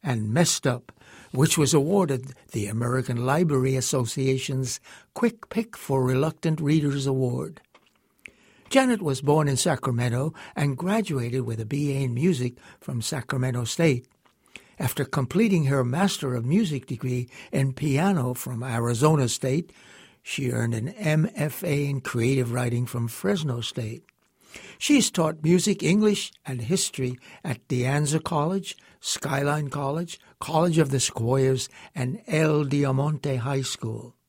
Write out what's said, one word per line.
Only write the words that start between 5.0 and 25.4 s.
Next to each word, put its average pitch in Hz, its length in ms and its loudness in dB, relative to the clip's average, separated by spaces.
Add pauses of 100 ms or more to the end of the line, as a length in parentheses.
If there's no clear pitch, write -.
Quick - 360 -2
Pick - 260 -6
for 135 260 0
Reluctant 151 580 0
Readers 143 460 0
Award. 127 540 -2 (1080)
Janet 254 320 4
was 139 180 0
born 147 260 4
in 139 100 0
Sacramento 123 760 0 (220)
and 143 200 0
graduated 135 680 -2
with 113 180 -4
a 110 60 -6
B 139 300 -2
A 139 60 -2
in 123 120 -2
music 123 400 0 (260)
from 120 220 -6
Sacramento 127 640 -2
State. 135 440 0 (720)
After 143 240 -2
completing 170 600 2
her 135 180 2
Master 139 500 0
of 117 100 -2
Music 151 420 0
degree 123 420 -4 (240)
in 135 220 2
piano 143 600 0
from 123 300 -8
Arizona 120 640 2
State, 135 440 -2 (500)
she 135 280 -4
earned 117 240 0
an 113 140 -4
M 160 480 0
F - 260 -4
A 143 240 0
in 139 140 -2
creative 123 520 0
writing 123 320 0
from 120 220 -4
Fresno 151 540 -2
State. 113 420 -8 (720)
She's - 340 4
taught 160 320 0